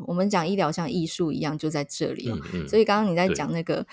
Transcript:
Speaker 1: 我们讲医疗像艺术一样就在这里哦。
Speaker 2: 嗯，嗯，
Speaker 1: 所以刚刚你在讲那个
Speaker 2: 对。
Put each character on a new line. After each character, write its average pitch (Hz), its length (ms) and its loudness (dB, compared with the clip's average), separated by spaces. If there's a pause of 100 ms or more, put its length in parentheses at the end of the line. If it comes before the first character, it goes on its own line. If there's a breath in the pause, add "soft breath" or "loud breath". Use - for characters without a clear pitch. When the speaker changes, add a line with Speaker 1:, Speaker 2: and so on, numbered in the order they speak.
Speaker 1:
我 175 80 -4
们 190 160 2
讲 175 180 2
医 196 80 0
疗 160 160 2
像 165 180 -2
艺 165 160 0
术 165 240 -2
一 143 100 -2
样 151 180 -2
就 156 100 -2
在 147 160 -2
这 - 300 -4
里 - 160 -6
哦。 104 80 -4 (160)
Speaker 2:
嗯， 87 80 -4
嗯， 71 60 -8
Speaker 1:
所 214 100 4
以 220 80 6
刚 208 180 2
刚 190 80 0
你 - 20 0
在 180 140 4
讲 160 240 -2
那 165 100 -2
个 156 200 -2
Speaker 2:
对。 - 100 -8